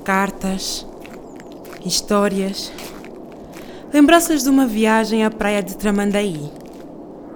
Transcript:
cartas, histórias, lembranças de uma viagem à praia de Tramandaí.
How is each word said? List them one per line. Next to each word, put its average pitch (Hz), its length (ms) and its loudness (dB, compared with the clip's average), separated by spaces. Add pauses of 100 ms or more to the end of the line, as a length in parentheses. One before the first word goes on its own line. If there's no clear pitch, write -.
cartas, 190 800 -2 (1000)
histórias, 196 840 0 (1200)
lembranças 311 520 6
de 262 40 2
uma 269 160 6
viagem 220 600 4
à 220 60 4
praia 208 300 0
de 190 160 -4
Tramandaí. 202 760 0 (840)